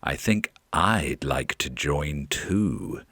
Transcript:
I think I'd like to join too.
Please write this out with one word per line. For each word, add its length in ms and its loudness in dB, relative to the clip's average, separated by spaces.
I 120 0
think 360 0
I'd 520 2
like 360 0
to 100 -4
join 580 -2
too. 720 -2